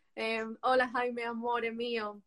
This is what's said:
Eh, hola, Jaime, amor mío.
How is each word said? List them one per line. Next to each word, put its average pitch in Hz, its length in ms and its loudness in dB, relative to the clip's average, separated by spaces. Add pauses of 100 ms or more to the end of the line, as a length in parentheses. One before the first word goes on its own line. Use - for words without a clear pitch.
(160)
Eh, 220 280 -2 (180)
hola, 254 280 6
Jaime, 240 340 -2
amor 233 480 0
mío. 226 540 -4